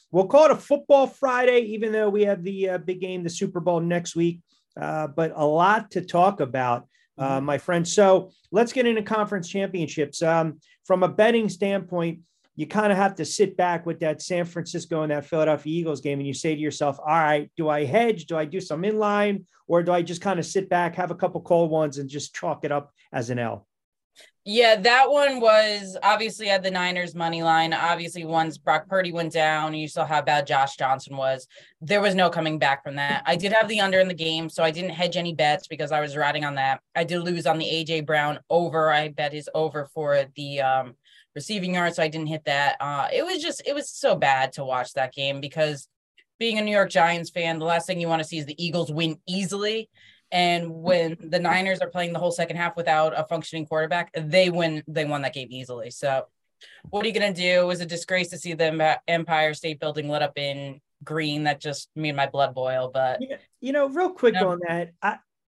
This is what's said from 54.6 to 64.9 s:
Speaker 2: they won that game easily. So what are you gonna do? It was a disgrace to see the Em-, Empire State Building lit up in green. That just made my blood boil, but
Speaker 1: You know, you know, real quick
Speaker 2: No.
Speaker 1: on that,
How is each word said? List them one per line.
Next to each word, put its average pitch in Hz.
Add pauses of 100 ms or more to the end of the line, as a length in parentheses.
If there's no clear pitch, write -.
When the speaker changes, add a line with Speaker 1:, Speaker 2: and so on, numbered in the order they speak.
Speaker 2:
they 156
won 143
that 131
game 131
easily. 123
So 135 (640)
what 208
are 220
you 202
gonna 202
do? 180
It 180
was 175
a 175
disgrace 175
to 175
see 170
the 160
Em-, 156 (100)
Empire 160
State 156
Building 151
lit 147
up 143
in 139 (240)
green. 151
That 147
just 147
made 151
my 139
blood 135
boil, 127
but 131
Speaker 1:
You 262
know, 269 (240)
you 254
know, 285
real 349
quick 240
Speaker 2:
No. 185
Speaker 1:
on 175
that, 170 (100)